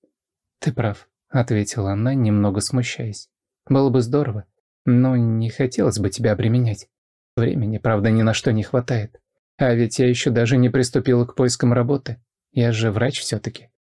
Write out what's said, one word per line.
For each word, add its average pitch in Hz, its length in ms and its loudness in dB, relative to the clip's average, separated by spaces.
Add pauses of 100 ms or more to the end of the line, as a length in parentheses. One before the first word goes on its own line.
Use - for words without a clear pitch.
(600)
«Ты 143 120 -2
прав», — - 380 -4 (200)
ответила 107 640 0
она, 113 220 0
немного 104 480 2
смущаясь. 120 680 -6 (380)
«Было 135 220 4
бы 131 120 2
здорово, 120 440 -2 (400)
но 127 300 4
не 113 340 0
хотелось 127 500 -2
бы 107 100 -2
тебя 113 240 -2
обременять. 113 540 0 (480)
Времени, 110 420 -2
правда, 110 320 0
ни 110 120 4
на 110 120 2
что - 180 -2
не 107 120 0
хватает. 120 560 -4 (380)
А 127 160 2
ведь 117 260 0
я 127 80 4
еще 123 240 0
даже 120 260 2
не 123 120 4
приступила 127 560 0
к - 100 -10
поискам 123 380 0
работы. 123 480 -2 (300)
Я 120 200 2
же 110 200 0
врач 120 280 -2
все-таки. - 500 -10 (220)